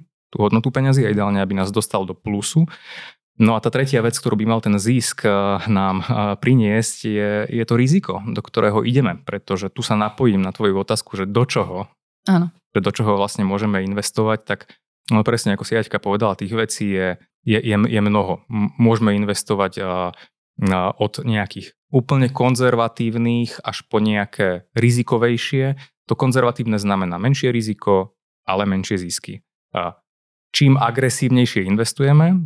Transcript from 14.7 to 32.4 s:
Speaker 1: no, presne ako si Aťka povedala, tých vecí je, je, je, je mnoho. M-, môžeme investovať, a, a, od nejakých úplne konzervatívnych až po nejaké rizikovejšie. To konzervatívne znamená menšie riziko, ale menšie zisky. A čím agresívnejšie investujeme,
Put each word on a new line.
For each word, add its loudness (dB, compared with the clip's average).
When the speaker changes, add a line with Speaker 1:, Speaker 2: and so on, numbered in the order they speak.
Speaker 1:
no, 4
presne 0
ako -4
si -2
Aťka -2
povedala, -2
tých -6
vecí -4
je, -2
je, 0
je, 0
je 2
mnoho. 0
M-, -2
môžeme 4
investovať, -2
a, -4
a, 2
od -4
nejakých -6
úplne 2
konzervatívnych -2
až -10
po -2
nejaké 0
rizikovejšie. 2
To -4
konzervatívne 0
znamená -2
menšie 0
riziko, 0
ale -2
menšie -2
zisky. -10
A -6
čím 6
agresívnejšie 2
investujeme, 4